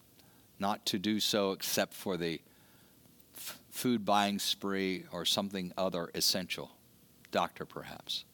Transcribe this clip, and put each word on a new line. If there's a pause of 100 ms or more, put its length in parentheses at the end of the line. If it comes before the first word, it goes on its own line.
(580)
not
to
do
so
except
for
the (960)
f-, (100)
food
buying
spree
or
something
other
essential, (640)
doctor
perhaps.